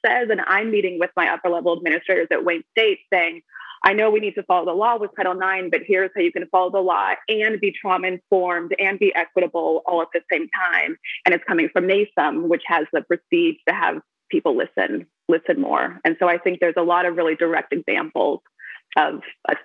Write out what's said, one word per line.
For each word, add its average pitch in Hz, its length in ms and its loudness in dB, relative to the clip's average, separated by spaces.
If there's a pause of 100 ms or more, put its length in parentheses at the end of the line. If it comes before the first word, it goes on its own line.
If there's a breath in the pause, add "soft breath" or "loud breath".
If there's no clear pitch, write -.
says, 240 260 0
and 214 160 0
I'm 208 240 0
meeting 185 280 0
with 180 160 -2
my 175 140 0
upper 175 220 0
level 170 260 0
administrators 170 540 0
at 160 120 0
Wayne 170 280 -2
State 220 300 2 (120)
saying, 170 300 0 (420 loud breath)
"I 190 80 6
know 214 180 2
we 214 100 2
need 208 140 -4
to 196 80 -6
follow 180 220 2
the 170 80 -2
law 214 260 2
with 202 160 -6
Title 185 200 -2
nine, 185 360 -2
but 160 160 0
here's 190 280 2
how 196 80 0
you 170 100 2
can 175 160 -6
follow 185 220 2
the 190 100 0
law 190 320 2 (160)
and 214 320 0
be 202 100 0
trauma 185 380 -2
informed 180 720 -2
and 196 180 0
be 196 160 2
equitable 165 720 0
all 170 160 0
at 165 100 -6
the 170 100 -2 (100)
same 160 160 -2
time." 175 480 -2 (280 loud breath)
And 180 100 4
it's 175 100 -2
coming 165 280 0
from 180 140 2
nasum, 170 600 0
which 165 180 0
has 160 260 0
the 156 100 0
prestige 170 560 0 (100)
to 170 60 2
have 156 260 -2 (280)
people 147 280 0
listen, 98 500 -2 (220)
listen 123 320 2
more. - 440 -2
And 165 140 0
so 185 80 2
I 175 120 2
think 180 200 -2
there's 170 180 2
a 175 60 2
lot 175 220 2
of 170 120 -2
really 160 200 0
direct 165 360 -2
examples - 680 -2 (560 loud breath)
of 151 240 2 (280)
us - 160 2